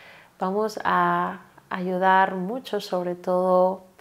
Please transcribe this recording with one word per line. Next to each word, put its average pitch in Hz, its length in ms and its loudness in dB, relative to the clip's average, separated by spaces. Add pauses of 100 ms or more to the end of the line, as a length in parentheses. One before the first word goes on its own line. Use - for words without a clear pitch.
(400)
vamos 208 420 -4
a 180 560 0 (320)
ayudar 190 640 2
mucho, 208 460 -6
sobre 180 340 -4
todo, 185 680 2 (160)